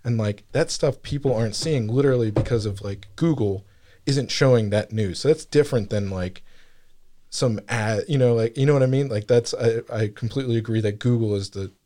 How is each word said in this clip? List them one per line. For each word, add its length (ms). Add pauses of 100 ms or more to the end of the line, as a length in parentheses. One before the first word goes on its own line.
And, 160
like, 240 (100)
that 180
stuff 300
people 320
aren't 220
seeing 320
literally 440
because 360
of, 140
like, 340
Google 500 (400)
isn't 240
showing 400
that 240
news. 260
So 100
that's 160
different 440
than, 220
like, 320 (880)
some 360
ad, 400
you 120
know, 160
like, 200
you 120
know 60
what 100
I 20
mean? 240
Like, 180
that's, 280
I, 260 (100)
I 180
completely 480
agree 240
that 180
Google 340
is 160
the, 220 (140)